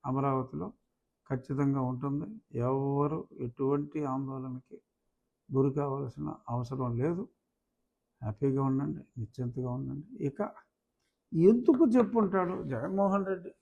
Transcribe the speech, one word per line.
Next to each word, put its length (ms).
అమరావతిలో 580
ఖచ్చితంగా 520
ఉంటుంది. 360
ఎవరు 500
ఎటువంటి 540
ఆందోళనకి 640
గురి 300
కావాల్సిన 480
అవసరం 380
లేదు. 220
హ్యాపీగా 480
ఉండండి, 320
నిశ్చింతగా 580
ఉండండి. 300
ఇక 100
ఎందుకు 320
చెప్పుంటాడు 600
జగన్మోహన్ 600
రెడ్డి? 200